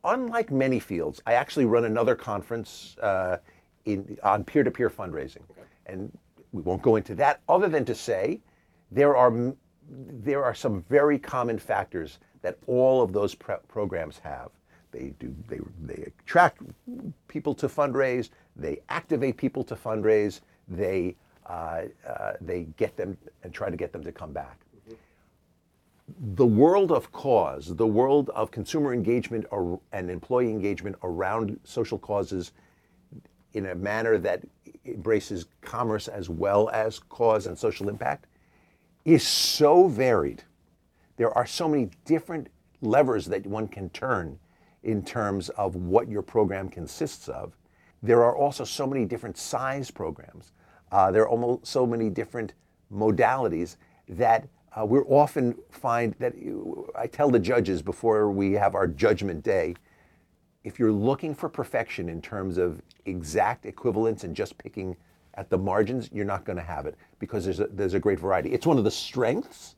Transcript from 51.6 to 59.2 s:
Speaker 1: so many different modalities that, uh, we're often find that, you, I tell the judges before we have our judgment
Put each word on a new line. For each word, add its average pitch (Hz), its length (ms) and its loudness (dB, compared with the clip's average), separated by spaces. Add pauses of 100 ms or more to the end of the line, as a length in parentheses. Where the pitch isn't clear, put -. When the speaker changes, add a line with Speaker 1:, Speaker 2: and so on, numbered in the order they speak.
Speaker 1:
so 127 200 2
many 117 220 0
different 104 440 -6 (400)
modalities 107 840 2 (320)
that, 113 380 2 (300)
uh, 110 80 -4
we're 127 220 4
often 139 500 4 (140)
find 117 500 -2
that, 123 180 -4
you, - 560 -10
I 117 140 -6
tell 147 220 2
the 120 100 8
judges 95 420 0
before 107 480 2
we 98 220 2
have 98 240 2
our 95 100 2
judgment 90 560 0